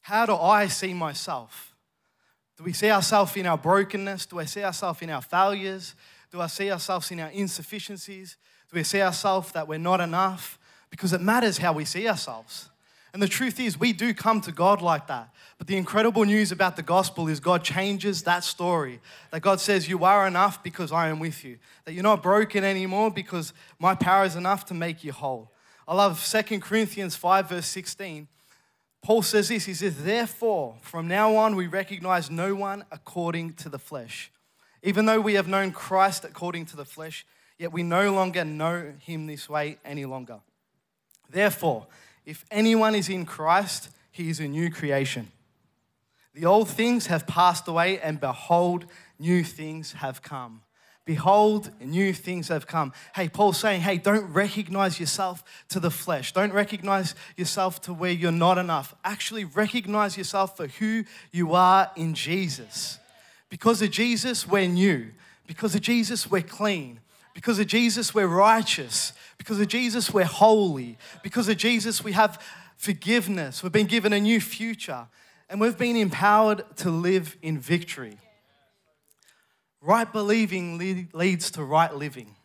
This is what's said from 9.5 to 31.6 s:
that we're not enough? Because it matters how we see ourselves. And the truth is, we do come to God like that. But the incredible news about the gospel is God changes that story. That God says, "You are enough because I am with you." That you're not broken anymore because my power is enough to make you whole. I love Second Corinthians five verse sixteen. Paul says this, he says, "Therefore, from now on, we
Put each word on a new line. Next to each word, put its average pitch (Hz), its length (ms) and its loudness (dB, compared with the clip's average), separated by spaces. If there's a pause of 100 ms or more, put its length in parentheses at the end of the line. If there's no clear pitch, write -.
that 156 160 -6
we're 156 100 -6
not 175 220 2
enough? 175 580 -2 (300)
Because 170 240 -2
it 180 80 0
matters 214 380 2
how 170 160 2
we 151 100 -4
see 190 240 -4
ourselves. - 600 -8 (420)
And 196 100 -2
the 196 60 2
truth 254 300 -2
is, 214 220 -2
we 240 140 2
do 233 180 0
come 220 300 2
to 170 100 -10
God 180 300 4
like 160 240 0
that. 117 260 -8 (240)
But - 120 -14
the 190 100 0
incredible 214 460 4
news 202 280 4
about 180 240 0
the 175 60 -8
gospel 175 460 0
is 156 120 -2
God 175 240 2
changes 190 600 -2
that 175 200 0
story. 156 560 -2 (300)
That 160 100 -6
God 196 180 4
says, 190 300 0
"You 175 160 0
are 196 220 6
enough 185 360 2
because 165 300 -8
I 165 160 2
am 156 100 -4
with 156 240 -8
you." 123 160 -16 (260)
That 165 100 -12
you're 180 80 -6
not 202 200 4
broken 208 400 4
anymore 196 480 0
because 175 440 -8 (240)
my 185 160 4
power 190 300 4
is 170 120 -2
enough 185 300 -2
to 185 80 -10
make 165 280 -6
you 147 100 -10
whole. 131 380 -8 (380)
I 165 60 -2
love 190 260 4
Second 214 400 -2
Corinthians 202 560 -2
five 185 320 2
verse 175 180 -6
sixteen. 165 640 -10 (720)
Paul 220 220 4
says 208 260 2
this, 220 160 -2
he 190 80 -8
says, 160 300 -4
"Therefore, 196 800 -2
from 165 260 -8
now 214 280 4
on, 214 200 4
we 180 120 -2